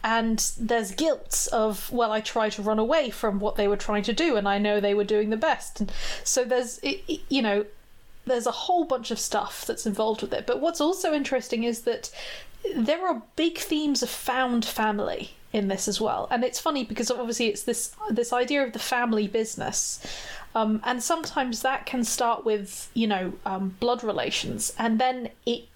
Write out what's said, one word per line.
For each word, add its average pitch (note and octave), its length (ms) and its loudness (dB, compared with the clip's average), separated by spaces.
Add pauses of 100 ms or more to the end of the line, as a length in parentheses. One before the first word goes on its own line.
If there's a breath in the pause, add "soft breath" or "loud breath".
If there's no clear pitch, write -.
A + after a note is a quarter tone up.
And A3+ 380 2 (180)
there's A3 340 0
guilt - 600 0
of, A3 400 0
"Well, A#3 220 2
I G#3+ 80 0
tried G#3+ 320 0
to G#3 80 -8
run G#3+ 180 2
away C4 300 4
from G3+ 300 0
what G#3+ 180 0
they G3+ 100 4
were G3+ 80 4
trying G#3 280 0
to A3+ 100 0
do, D4+ 240 2
and G3+ 100 2
I G3+ 100 2
know G#3 220 4
they G3+ 140 2
were G#3 100 4
doing G#3 260 2
the A3 60 2
best." C4 460 0
And - 100 0 (320 loud breath)
so B3+ 220 2
there's, B3 340 0
it, - 300 -4
it, E4 180 -2
you C4+ 140 2
know, G#3 240 2 (600)
there's A#3+ 220 2
a A#3 40 2
whole F4 340 2
bunch B3 260 -2
of A3 80 -2
stuff - 460 -2
that's - 200 -4
involved G#3+ 360 0
with - 120 -2
it. - 140 -2
But B3 140 2
what's E4 180 0
also E4+ 340 2
interesting B3+ 520 0
is A#3 160 -2
that - 300 -2 (640 loud breath)
there D#4 300 2
are D4 160 0 (140)
big E4 220 2
themes D4+ 440 0
of A#3+ 80 -4
found B3 540 0
family - 680 -2 (200)
in G#3 160 0
this F#3+ 220 0
as G3 100 -2
well. - 320 0
And B3+ 140 2
it's B3 160 -2
funny C#4 240 0
because A3+ 260 -2
obviously A#3+ 360 0
it's - 160 -2
this, - 300 -2 (160)
this A#3 220 0
idea B3+ 340 2
of A3+ 60 -6
the A3 80 -8
family A3+ 480 0
business. - 720 -2 (560 loud breath)
Um, G#3+ 300 4
and B3 180 0
sometimes C#4+ 600 -2
that C4 220 0
can B3 200 0
start A#3 400 0
with, G#3 480 -2
you A3+ 140 2
know, F#3 260 0 (120)
um, F#3+ 360 -2
blood A#3+ 220 0
relations, - 760 -2
and A3+ 200 2
then B3+ 300 0 (160)
it A#3 200 -2 (100)